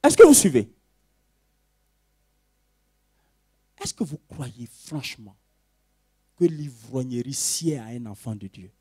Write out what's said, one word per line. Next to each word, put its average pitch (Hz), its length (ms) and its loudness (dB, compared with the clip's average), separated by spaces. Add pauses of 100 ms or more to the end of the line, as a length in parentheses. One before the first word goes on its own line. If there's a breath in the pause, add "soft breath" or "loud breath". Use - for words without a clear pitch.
Est-ce 294 140 2
que 415 100 12
vous 294 80 10
suivez ? 127 340 2 (3000)
Est-ce 392 140 -10
que - 80 -10
vous 151 160 -10 (100)
croyez 120 380 -16
franchement 113 720 -16 (1000)
que 175 80 0
l'ivrognerie 127 880 -6
sied 151 460 -6
à 110 80 -16
un 120 200 -14
enfant 107 280 -14
de 101 140 -14
Dieu ? 92 220 -20 (100)